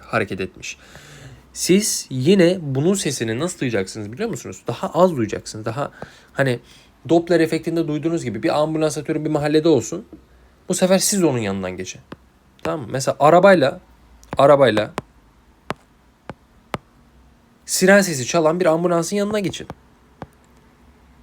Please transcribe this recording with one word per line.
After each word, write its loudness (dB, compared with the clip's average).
hareket -6
etmiş. -10
Siz 0
yine 2
bunun 0
sesini -4
nasıl -6
duyacaksınız -4
biliyor -6
musunuz? -12
Daha -8
az 4
duyacaksınız. -8
Daha -8
hani -2
Doppler 2
efektinde -2
duyduğunuz -4
gibi -6
bir 0
ambulans -2
atıyorum -6
bir -2
mahallede 2
olsun. 0
Bu -2
sefer 2
siz 0
onun 2
yanından -4
geçin. -14
Tamam -6
mı? -12
Mesela -2
arabayla, 6
arabayla 4
siren 4
sesi -4
çalan 2
bir 2
ambulansın 0
yanına -2
geçin. -6